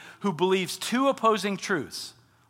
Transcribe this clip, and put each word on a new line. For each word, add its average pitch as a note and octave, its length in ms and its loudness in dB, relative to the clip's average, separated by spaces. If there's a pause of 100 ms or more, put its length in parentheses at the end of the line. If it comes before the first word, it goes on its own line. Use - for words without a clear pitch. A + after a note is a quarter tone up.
(220)
who G3 120 0
believes F#3 420 2
two C4+ 320 0
opposing G#3+ 480 2
truths. - 600 -6 (340)